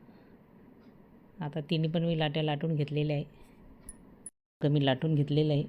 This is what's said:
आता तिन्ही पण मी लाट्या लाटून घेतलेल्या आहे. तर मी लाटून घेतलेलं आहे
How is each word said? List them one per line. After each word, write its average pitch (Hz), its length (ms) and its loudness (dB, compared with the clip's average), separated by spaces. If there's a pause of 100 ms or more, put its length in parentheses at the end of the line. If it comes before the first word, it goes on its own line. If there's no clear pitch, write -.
(1400)
आता 156 200 -6 (100)
तिन्ही 160 200 0
पण 165 140 0
मी 170 140 0
लाट्या 156 240 0
लाटून 156 320 0
घेतलेल्या 147 420 0
आहे. 147 80 -2 (1400)
तर 151 80 2
मी 143 160 4
लाटून 135 300 2
घेतलेलं 147 380 2
आहे 165 160 2